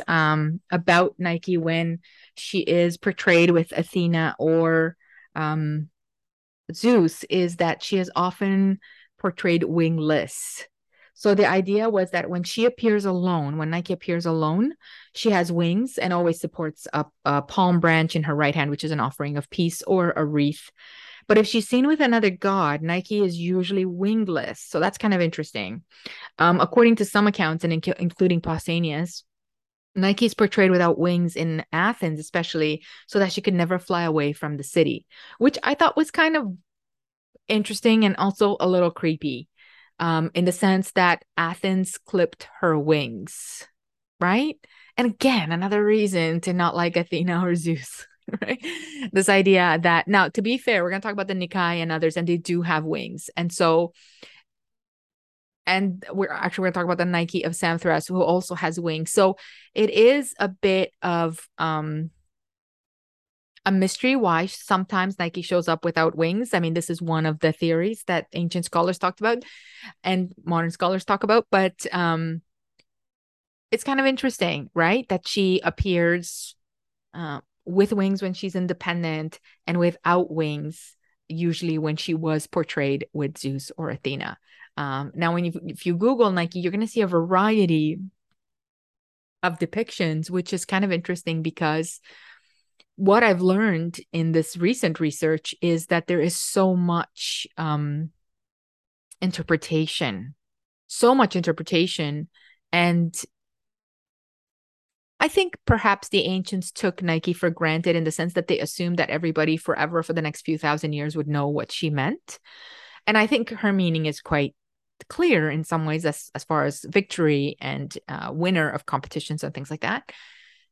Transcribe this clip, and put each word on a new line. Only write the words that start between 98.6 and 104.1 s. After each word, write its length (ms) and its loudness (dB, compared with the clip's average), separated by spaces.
interpretation, 1120 -4
so 280 4
much 200 2
interpretation. 960 -2
And 440 2